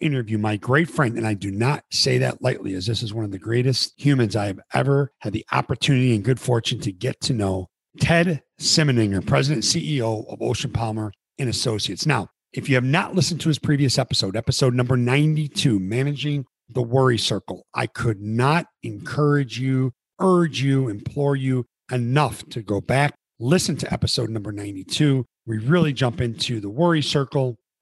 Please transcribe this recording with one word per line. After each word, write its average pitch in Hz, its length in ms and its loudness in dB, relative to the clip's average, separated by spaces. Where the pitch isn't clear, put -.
interview, 123 380 -2
my 107 180 0
great 135 340 2
friend, 120 260 0
and 113 100 -2
I 110 80 0
do 101 160 -6
not 120 420 -2
say 127 260 2
that 127 240 -2
lightly, 131 320 -2
as 92 120 -6
this 110 160 -2
is 107 120 -6
one 113 100 -4
of 101 60 -6
the 98 80 -8
greatest 120 580 0
humans 127 380 2
I 104 120 -2
have 98 140 -6
ever 135 460 2
had 110 140 -8
the - 200 -6
opportunity 131 640 2
and 104 100 0
good 123 160 2
fortune 117 400 -2
to 104 100 -4
get 101 300 -6
to - 120 0
know, 95 360 -2
Ted 170 420 2
Simoninger, 113 680 2
President 139 340 0
and - 60 -4
C 151 340 -2
E 120 40 -2
O 110 280 -2
of 107 100 -12
Ocean 117 320 -2
Palmer 107 400 -2
and 139 100 -2
Associates. 110 580 -4
Now, 127 220 0
if - 160 -6
you 135 60 4
have 127 100 4
not 160 300 0
listened 170 280 0
to 160 60 0
his 151 100 2
previous 143 400 2
episode, 117 360 0
episode 123 400 2
number 123 220 2
ninety-two, 143 840 2
Managing 135 680 -2
the 123 140 -2
Worry 123 360 4
Circle, - 560 -4
I 120 120 -2
could 110 340 -4
not 123 460 2
encourage 127 760 -2
you, 131 320 0
urge 175 400 4
you, 135 280 2
implore 143 480 -2
you 131 300 0
enough 123 580 0
to 117 140 -8
go 98 180 -2
back, 139 340 0
listen 147 380 0
to - 160 -8
episode - 380 -2
number 110 200 -6
ninety-two. 101 720 0
We 110 120 -2
really 151 340 2
jump 123 280 0
into 117 400 -4
the 101 100 -6
worry 156 320 2
circle, 135 560 -2